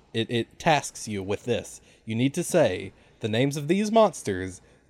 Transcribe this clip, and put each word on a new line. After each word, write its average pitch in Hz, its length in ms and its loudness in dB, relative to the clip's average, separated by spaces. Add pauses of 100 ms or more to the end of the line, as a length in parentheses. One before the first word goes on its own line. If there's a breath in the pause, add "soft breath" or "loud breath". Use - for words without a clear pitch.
(120)
It, 113 180 -2
it 117 280 -4
tasks - 480 0
you 101 160 -4
with 95 220 -4
this. 104 360 -4 (240 soft breath)
You 110 120 -4
need 131 180 0
to 175 80 -2
say 98 500 2 (280 soft breath)
the 113 80 -4
names 131 280 0
of 147 120 -6
these 208 240 2
monsters 98 680 2 (300 soft breath)